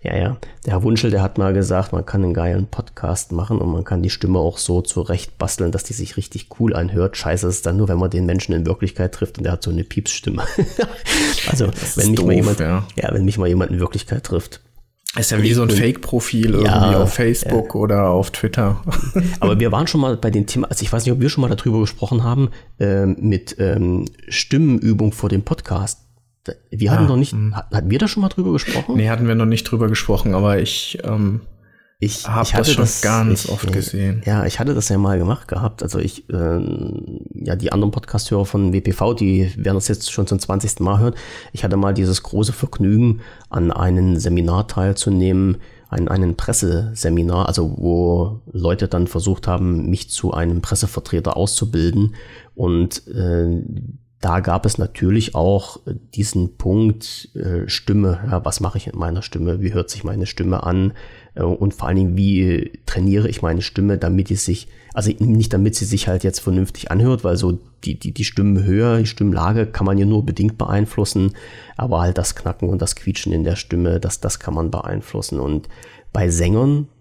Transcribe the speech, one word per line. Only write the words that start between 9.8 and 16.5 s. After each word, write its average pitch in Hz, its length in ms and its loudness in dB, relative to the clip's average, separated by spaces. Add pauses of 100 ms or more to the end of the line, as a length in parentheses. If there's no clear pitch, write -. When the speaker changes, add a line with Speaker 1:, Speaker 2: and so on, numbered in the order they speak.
Speaker 1:
Piepsstimme. - 640 -4
<laughs> - 60 -4 (960)
Also, 127 160 0
Speaker 2:
Das - 300 -4
Speaker 1:
wenn - 80 2
Speaker 2:
ist 107 60 4
Speaker 1:
mich 101 100 4
mal 87 60 2
Speaker 2:
doof, 90 80 4
Speaker 1:
jemand, 107 260 2
Speaker 2:
ja. 90 260 0 (100)
Speaker 1:
ja, - 180 -2
wenn 92 100 2
mich 98 140 2
mal 90 100 2
jemand 90 240 2
in 87 80 -2
Wirklichkeit - 440 -4
trifft. - 360 -4 (580)
Speaker 2:
Ist 101 140 0
ja 107 100 2
wie 110 100 4
so 120 100 4
ein 113 60 2
Speaker 1:
Ich 107 60 4
bin 101 100 4
Speaker 2:
Fake-Profil 117 680 0